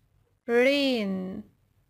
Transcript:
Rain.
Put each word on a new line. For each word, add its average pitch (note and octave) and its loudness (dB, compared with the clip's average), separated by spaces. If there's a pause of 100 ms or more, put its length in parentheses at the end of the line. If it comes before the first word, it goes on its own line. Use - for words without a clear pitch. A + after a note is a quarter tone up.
(500)
Rain. A#3 0 (480)